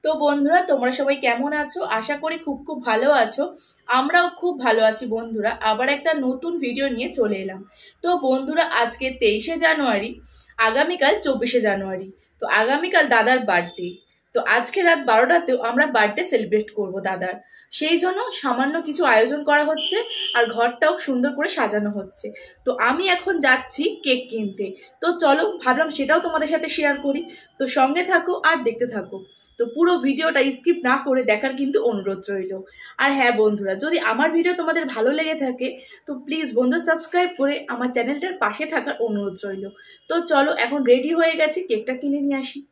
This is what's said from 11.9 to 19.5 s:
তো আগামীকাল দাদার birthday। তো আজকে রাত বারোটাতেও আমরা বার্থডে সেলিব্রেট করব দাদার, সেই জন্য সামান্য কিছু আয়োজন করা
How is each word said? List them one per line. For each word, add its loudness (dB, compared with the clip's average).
তো -6
আগামীকাল 2
দাদার 4
birthday। 0
তো 2
আজকে -2
রাত 4
বারোটাতেও 4
আমরা 2
বার্থডে 2
সেলিব্রেট 0
করব -4
দাদার, -4
সেই 0
জন্য 0
সামান্য 0
কিছু -2
আয়োজন 4
করা 4